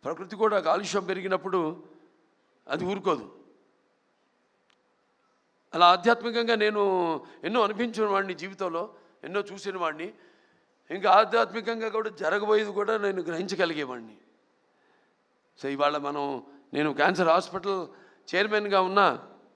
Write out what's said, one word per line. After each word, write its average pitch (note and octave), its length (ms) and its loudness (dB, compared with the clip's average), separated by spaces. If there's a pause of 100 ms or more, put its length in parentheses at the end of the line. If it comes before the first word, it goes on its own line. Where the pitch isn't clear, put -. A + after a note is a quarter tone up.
ప్రకృతి E3+ 300 -10
కూడా G#3 240 2
కాలుష్యం F3 440 0
పెరిగినప్పుడు F3+ 800 -2 (840)
అది E3 180 -4
ఊరుకోదు. F3+ 460 -4 (2500)
అలా E3+ 120 6
ఆధ్యాత్మికంగా A#3 680 4
నేను G#3 260 0 (600)
ఎన్నో A3 200 0
అనిపించిన A3 440 -2
వాడిని G3 260 0
జీవితంలో, F3+ 560 -6 (340)
ఎన్నో F#3 200 -4 (100)
చూసిన G3 240 -8
వాడిని. E3 360 -4 (760)
ఇంకా G3 200 2
ఆధ్యాత్మికంగా A3 760 2
కూడా G#3+ 200 -4
జరగబోయేది G#3 600 0
కూడా G#3 260 -2
నేను G3 240 -2
గ్రహించగలిగేవాడిని. D#3 960 -4 (1500)
So, C3+ 60 -4
ఇవాళ C#3+ 280 0
మనం, C#3+ 460 -6 (300)
నేను D3+ 200 0
క్యాన్సర్ E3+ 340 2
హాస్పిటల్ F3+ 600 0 (480)
చైర్మన్గా G#3 460 2
ఉన్నా F#3 380 4 (360)